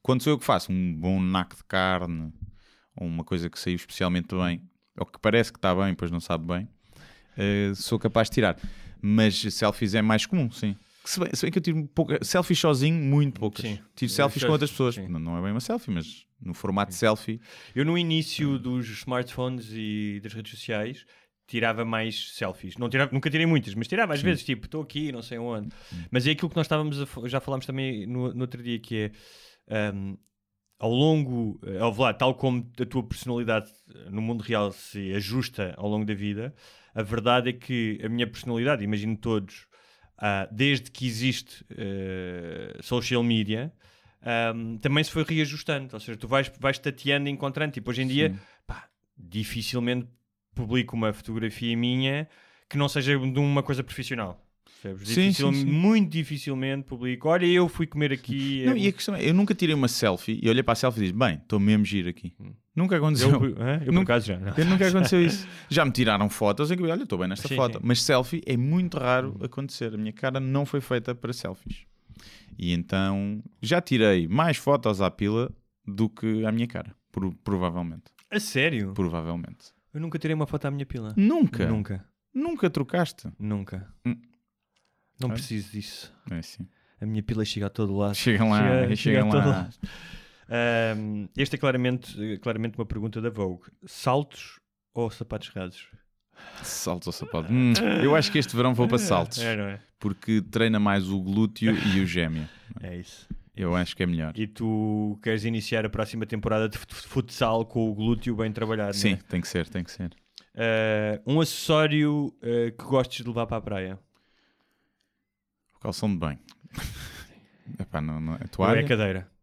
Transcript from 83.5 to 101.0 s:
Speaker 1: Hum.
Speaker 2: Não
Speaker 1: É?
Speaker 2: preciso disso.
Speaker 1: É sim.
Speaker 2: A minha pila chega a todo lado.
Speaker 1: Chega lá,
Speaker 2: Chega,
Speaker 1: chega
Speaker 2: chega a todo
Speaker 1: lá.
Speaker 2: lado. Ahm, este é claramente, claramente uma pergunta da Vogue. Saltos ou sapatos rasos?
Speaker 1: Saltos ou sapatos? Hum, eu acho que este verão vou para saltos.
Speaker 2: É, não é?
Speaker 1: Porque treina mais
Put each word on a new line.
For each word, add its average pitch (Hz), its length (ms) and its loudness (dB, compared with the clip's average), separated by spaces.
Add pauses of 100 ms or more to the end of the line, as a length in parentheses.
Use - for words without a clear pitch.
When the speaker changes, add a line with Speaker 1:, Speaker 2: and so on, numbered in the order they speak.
Speaker 1:
Hum. 120 120 0 (1040)
Speaker 2:
Não 127 100 0
Speaker 1:
É? 110 40 -2
Speaker 2:
preciso 107 360 -6
disso. - 420 -12 (160)
Speaker 1:
É 85 140 -6
sim. - 240 -14 (340)
Speaker 2:
A 107 60 -6
minha 107 160 -2
pila 110 220 0
chega 101 220 -4
a 98 40 -4
todo 98 260 -2
lado. 101 200 0
Speaker 1:
Chega 110 280 4
lá, 107 140 6
Speaker 2:
Chega, 127 240 6
Speaker 1:
chega 107 140 2
Speaker 2:
chega 107 240 4
a 107 100 4
todo 139 180 6
Speaker 1:
lá. 135 100 4
Speaker 2:
lado. - 180 -6 (720)
Ahm, 110 880 0
este 135 180 0
é 135 40 -4
claramente, 123 840 0
claramente 113 340 -4
uma 117 80 -2
pergunta 110 360 -6
da 117 100 -2
Vogue. 98 320 -4 (240)
Saltos - 720 -2 (340)
ou 120 200 -2
sapatos - 380 -10
rasos? 92 360 -10 (800)
Speaker 1:
Saltos - 420 -4
ou 87 60 -6
sapatos? 82 380 -6
Hum, 123 220 6 (300)
eu 147 140 6
acho 156 160 4
que 151 60 4
este 123 180 0
verão 123 180 4
vou 117 140 4
para 120 100 4
saltos. 98 400 2
Speaker 2:
É, 117 180 0
não 104 80 -4
é? 101 160 -8 (200)
Speaker 1:
Porque 104 420 0
treina 110 380 2
mais 98 280 2